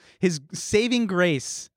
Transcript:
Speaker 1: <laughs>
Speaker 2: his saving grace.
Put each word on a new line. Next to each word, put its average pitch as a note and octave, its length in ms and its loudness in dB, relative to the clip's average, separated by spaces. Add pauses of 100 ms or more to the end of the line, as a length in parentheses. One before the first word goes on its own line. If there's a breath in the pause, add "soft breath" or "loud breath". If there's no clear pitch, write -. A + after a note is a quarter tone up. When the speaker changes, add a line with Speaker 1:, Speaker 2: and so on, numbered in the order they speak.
Speaker 1:
<laughs> - 140 -20
Speaker 2:
his E3+ 200 0 (120)
saving A#3 540 0
grace. F3 720 -2